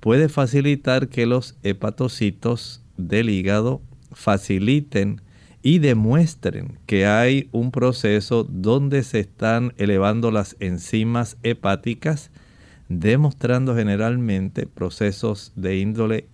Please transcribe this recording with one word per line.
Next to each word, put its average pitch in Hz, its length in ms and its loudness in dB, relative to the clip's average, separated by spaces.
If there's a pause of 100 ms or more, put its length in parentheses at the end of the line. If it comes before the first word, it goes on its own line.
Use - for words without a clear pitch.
puede 139 300 4
facilitar 135 800 0
que 120 180 -2
los 127 360 0
hepatocitos 107 1200 -4 (140)
del 101 320 -2
hígado 104 540 0 (300)
faciliten 104 1080 0 (420)
y 160 160 4
demuestren 123 1080 2
que 98 200 2
hay 123 460 2
un 120 180 -2
proceso 120 720 0
donde 131 580 0
se - 180 -2
están 117 560 -2
elevando 104 540 2
las 104 300 -2
enzimas 110 800 -2
hepáticas, 120 880 -4 (580)
demostrando 123 840 2
generalmente 107 920 0
procesos 101 880 -4
de 95 240 -2
índole 110 560 -2